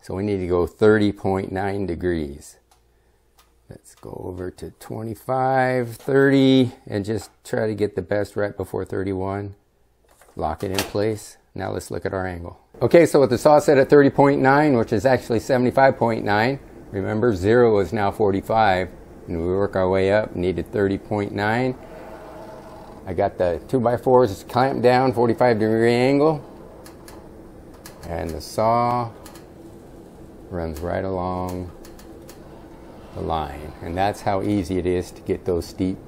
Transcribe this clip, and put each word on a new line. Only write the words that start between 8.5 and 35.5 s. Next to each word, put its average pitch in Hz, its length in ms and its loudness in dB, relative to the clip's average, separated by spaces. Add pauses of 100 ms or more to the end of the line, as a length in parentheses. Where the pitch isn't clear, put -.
before 95 300 -6
thirty-one. 98 680 -6 (840)
Lock 80 260 -4
it 98 100 -4
in 95 40 -4
place. 104 600 -4 (160)
Now 98 160 -6
let's 98 200 -10
look 98 140 -8
at 95 80 -4
our 95 140 -4
angle. 87 340 -12 (220)
Okay, 160 240 6
so 147 140 2
with 127 100 4
the 117 80 0
saw 151 220 6
set 143 180 4
at 135 100 4
thirty 143 220 6
point 139 320 2
nine, 139 340 4
which 113 160 0
is 107 140 0
actually 120 340 0
seventy-five 127 560 2
point 113 260 0
nine, 110 380 0 (300)
remember, 107 440 -2
zero 110 440 4
is 95 160 -2
now 101 160 0
forty-five, 98 800 0 (360)
and 85 120 -6
we 85 80 -4
work 98 280 -2
our 95 140 2
way 95 240 2
up, 107 240 -2
needed 87 340 -4
thirty 98 280 0
point 104 340 -4
nine. 113 420 -2 (1300)
I 92 80 -8
got 98 240 -2
the 87 200 0 (100)
two 131 120 0
by 120 160 2
fours 123 540 2
clamped 127 320 0
down, 123 320 4
forty-five 117 440 2
degree 113 360 2
angle, 139 500 2 (1600)
and 85 220 -6
the 80 140 -10
saw 120 680 0 (1400)
runs 80 280 -6
right 90 260 -4
along 90 640 -6 (1500)
the 90 60 -10
line. 76 520 -6 (100)
And 87 140 -8
that's 101 240 0
how 101 220 -2
easy 98 360 -2
it 85 80 -2
is 90 240 -2
to - 120 -20
get 92 220 -4
those 85 220 -2